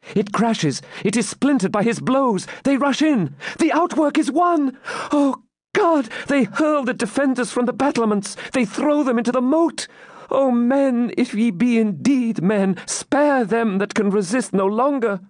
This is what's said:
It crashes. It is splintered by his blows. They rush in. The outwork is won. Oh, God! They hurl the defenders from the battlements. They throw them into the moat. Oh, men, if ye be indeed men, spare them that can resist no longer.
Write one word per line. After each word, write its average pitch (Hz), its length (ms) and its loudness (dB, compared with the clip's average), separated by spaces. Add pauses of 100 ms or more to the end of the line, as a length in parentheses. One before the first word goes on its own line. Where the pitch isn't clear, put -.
(120)
It 202 200 -2
crashes. 196 480 0 (220)
It 185 120 0
is 233 120 0
splintered 254 440 0
by 208 120 0
his 233 160 0
blows. 233 480 0 (160)
They 277 140 2
rush 269 240 0
in. 254 340 0 (220)
The 320 140 2
outwork 302 460 2
is 294 120 0
won. 302 480 0 (340)
Oh, 285 300 2 (320)
God! 330 360 2 (180)
They 269 160 2
hurl 302 400 0
the 247 100 -2
defenders 254 580 -2
from 247 140 0
the 240 80 -2
battlements. 226 640 -2 (160)
They 254 120 2
throw 294 380 0
them 247 140 2
into 240 140 0
the 254 100 0
moat. 302 460 0 (420)
Oh, 269 220 2
men, 240 680 2
if 254 160 0
ye 226 180 2
be 233 260 2
indeed 226 640 0
men, 196 440 2
spare 277 600 0
them 214 340 0
that 202 140 -2
can 202 160 0
resist 208 440 0
no 196 120 2
longer. 220 540 0 (100)